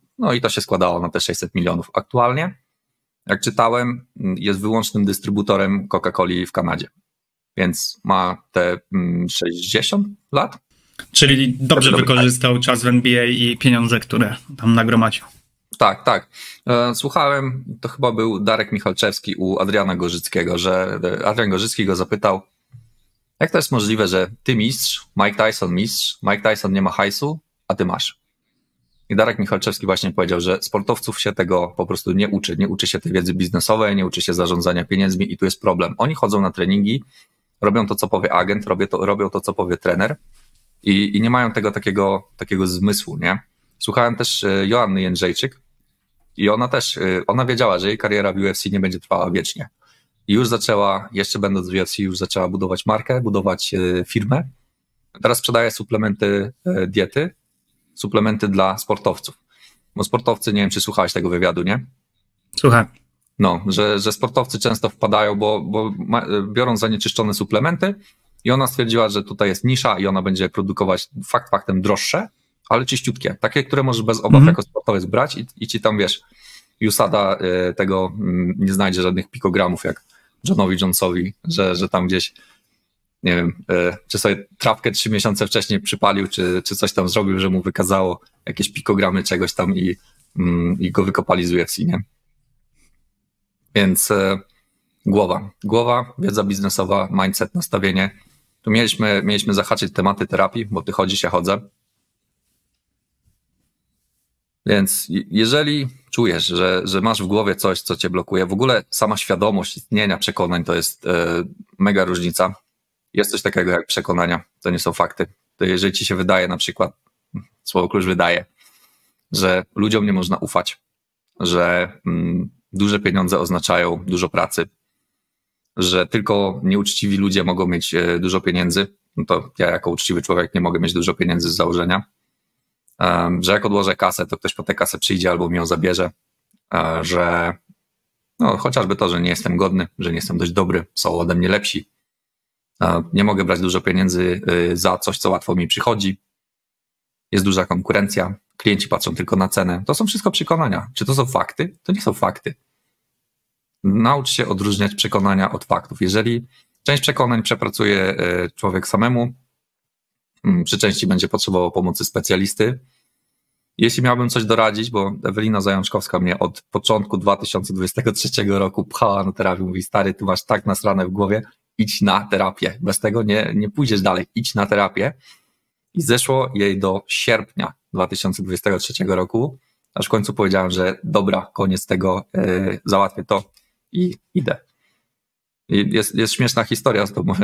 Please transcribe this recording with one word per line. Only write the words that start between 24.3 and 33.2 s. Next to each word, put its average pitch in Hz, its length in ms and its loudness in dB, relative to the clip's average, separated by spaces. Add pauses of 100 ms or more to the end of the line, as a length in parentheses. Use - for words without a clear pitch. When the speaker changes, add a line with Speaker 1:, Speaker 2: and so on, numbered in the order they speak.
Speaker 1:
ty 120 140 0
mistrz, - 500 -2 (100)
Mike 104 280 2
Tyson 95 300 0
mistrz, - 480 -2
Mike 104 200 0
Tyson 107 300 2
nie 95 100 2
ma 90 80 2
hajsu, 139 480 -2 (300)
a 95 60 -2
ty 185 100 -2
masz?” - 360 -4 (880)
I 104 80 -2
Darek 113 220 2
Michalczewski 101 480 -2
właśnie 95 260 0
powiedział, 90 280 0
że 92 220 0
sportowców - 580 -4
się 107 120 -2
tego 90 440 0
po 92 100 -4
prostu 95 260 -4
nie 98 160 2
uczy, 98 300 -4
nie 98 100 0
uczy 95 180 -4
się 92 120 -2
tej 85 140 -6
wiedzy 90 220 0